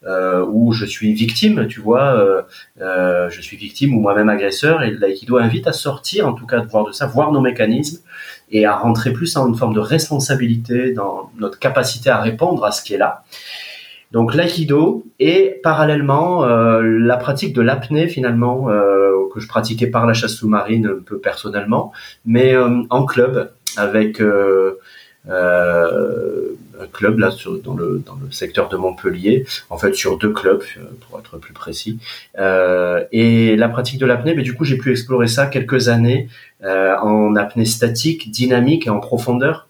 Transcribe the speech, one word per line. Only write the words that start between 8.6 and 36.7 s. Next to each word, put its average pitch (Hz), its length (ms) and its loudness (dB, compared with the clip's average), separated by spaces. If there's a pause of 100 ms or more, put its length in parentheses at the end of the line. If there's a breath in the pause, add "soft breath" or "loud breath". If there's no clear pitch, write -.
à 104 100 2
rentrer 117 360 0
plus 165 240 -4
en 131 100 2
une 117 80 2
forme 113 200 0
de 107 60 0
responsabilité 123 1120 0
dans 95 460 -6
notre 101 220 -8
capacité 127 500 0
à 110 100 2
répondre 113 440 0
à 104 80 2
ce - 100 -6
qui 104 120 -8
est 95 40 0
là. - 240 -2 (880 loud breath)
Donc 117 240 0
l'aïkido 165 720 0 (160)
et 180 420 2
parallèlement, 151 800 2
euh, 113 380 4
la 117 340 2
pratique 139 360 -4
de 123 100 2
l'apnée 147 460 0
finalement, 123 640 0
euh, 98 640 2
que 110 60 -10
je 104 80 -12
pratiquais 113 400 -2
par 113 180 0
la 113 100 4
chasse 110 200 -4
sous-marine 107 520 0
un 95 180 -4
peu 104 140 -10
personnellement, 104 720 -4 (320 loud breath)
mais, 123 300 4
euh, 120 360 2
en 131 140 2
club 127 480 0 (240)
avec, 107 440 0
euh, 98 600 2 (480 loud breath)
euh, 85 1200 0 (300)
un 95 60 -14
club 107 320 0
là 95 120 2
sur, 90 280 -8
dans - 160 -10
le, 92 300 -4
dans - 180 -18
le - 80 -12
secteur - 380 -4
de 95 80 -6
Montpellier, 95 680 0 (240 loud breath)
en - 80 -10
fait 98 160 0
sur 87 240 -2
deux 107 140 0
clubs, - 300 0 (140)
euh, - 60 -20 (260)
pour - 100 -16
être - 200 -18
plus - 160 -20
précis. - 440 -10 (400 loud breath)
Euh, 90 720 2
et 113 460 4
la 117 120 4
pratique 123 300 -4
de 131 80 0
l'apnée, 123 280 0
mais 147 80 -2
du 123 120 -4
coup 156 100 -2
j'ai 135 120 0
pu 131 140 -2
explorer 120 380 0
ça 139 180 0
quelques 131 420 0
années, 117 400 4 (340 loud breath)
euh, 95 360 2